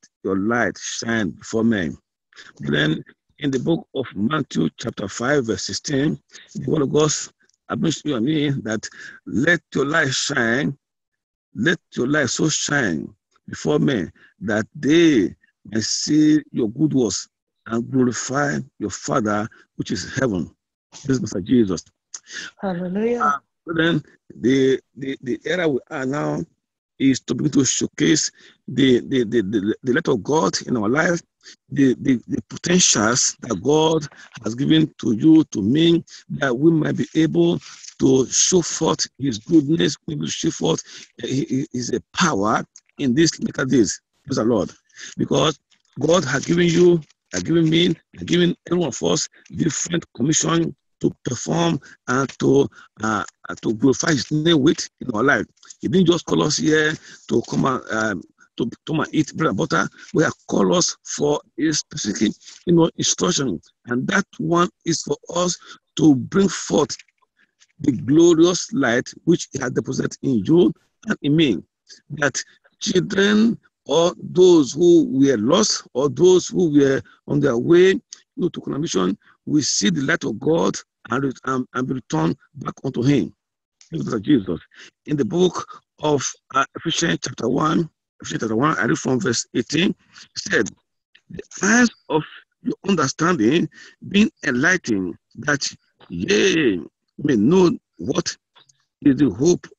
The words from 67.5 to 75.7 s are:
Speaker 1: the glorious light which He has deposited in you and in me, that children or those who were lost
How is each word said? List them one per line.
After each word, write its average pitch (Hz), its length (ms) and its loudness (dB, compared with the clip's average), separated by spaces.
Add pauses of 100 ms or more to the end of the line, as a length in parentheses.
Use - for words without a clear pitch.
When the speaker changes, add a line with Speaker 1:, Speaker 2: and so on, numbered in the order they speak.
Speaker 1:
the 147 120 2
glorious 165 800 4
light 123 400 0 (120)
which 165 280 0
He 139 60 -8
has 127 140 -4
deposited 131 500 -4
in 123 220 0
you 165 280 4 (340)
and 214 140 -4
in 147 160 0
me, 135 220 2 (520)
that 143 320 -4 (380)
children 208 800 0 (280)
or 165 360 2
those 160 500 6
who 170 380 6
were 135 260 4
lost 151 560 0